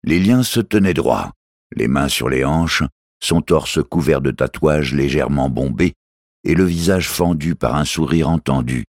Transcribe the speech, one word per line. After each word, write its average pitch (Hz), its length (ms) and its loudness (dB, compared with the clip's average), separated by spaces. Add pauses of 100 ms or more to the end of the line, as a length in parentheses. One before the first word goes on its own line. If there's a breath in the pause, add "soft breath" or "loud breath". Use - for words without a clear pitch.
Les 82 140 2
liens 120 240 4
se 120 180 -2
tenaient 98 320 2
droits, 64 400 0 (420)
les 57 140 -2
mains 69 180 0
sur 62 220 -2
les 65 160 0
hanches, 78 380 0 (380)
son 82 200 0
torse 78 420 0
couvert 76 380 0
de 67 100 0
tatouages 73 640 0
légèrement 69 560 0
bombés 67 440 -2 (500)
et 82 120 2
le 90 80 4
visage 87 460 0
fendu 85 460 -2
par 60 200 -2
un 73 100 0
sourire 78 440 0
entendu 64 640 -2